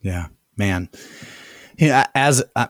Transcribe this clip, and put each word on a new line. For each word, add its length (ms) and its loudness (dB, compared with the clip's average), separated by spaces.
Yeah, 280 -8
man. 320 -2
You 120 2
know, 160 4
as 280 2
I, 140 -2